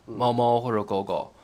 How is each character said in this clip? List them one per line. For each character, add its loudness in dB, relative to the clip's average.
猫 0
猫 4
或 -4
者 0
狗 -2
狗， -4